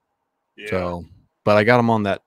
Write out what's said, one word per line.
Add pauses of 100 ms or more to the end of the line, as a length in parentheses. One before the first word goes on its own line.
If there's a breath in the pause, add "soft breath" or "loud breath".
(580)
Yeah.
So, (380)
but
I
got
em
on
that,